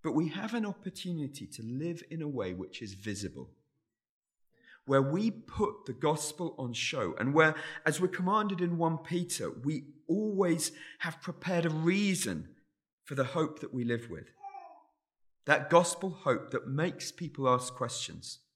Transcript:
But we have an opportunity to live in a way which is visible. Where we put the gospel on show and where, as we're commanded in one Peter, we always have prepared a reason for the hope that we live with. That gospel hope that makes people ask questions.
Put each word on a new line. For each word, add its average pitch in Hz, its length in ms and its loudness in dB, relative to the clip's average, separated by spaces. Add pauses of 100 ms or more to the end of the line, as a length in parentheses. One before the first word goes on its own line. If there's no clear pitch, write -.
But 160 80 0
we 156 160 2
have 196 260 -6
an 226 140 -2
opportunity 175 800 -6
to - 160 -14
live 151 480 -6
in 165 100 -6
a 147 60 -4
way 107 260 -2
which 92 300 -8
is 98 100 -10
visible. 95 560 -8 (1400)
Where 135 140 6
we 180 260 2
put - 560 -4
the 131 80 -6
gospel 151 640 -2
on 123 160 -4
show 110 460 -2
and 127 120 2
where, 156 220 8 (320)
as 160 160 2
we're 185 60 4
commanded 196 520 0
in 175 160 2
one 165 220 2
Peter, - 540 -4 (120)
we 143 200 0 (240)
always 190 640 2 (260)
have - 240 -6
prepared 170 460 0
a - 20 4
reason 160 800 2 (560)
for - 100 -10
the 135 100 2
hope 156 360 0
that - 120 -8
we 123 120 -2
live 117 260 0
with. 82 220 -12 (1120)
That 139 240 4
gospel 180 400 6
hope 139 400 0
that 127 180 -4
makes 151 440 -2
people 139 360 -4
ask 127 240 4
questions. - 680 -6 (160)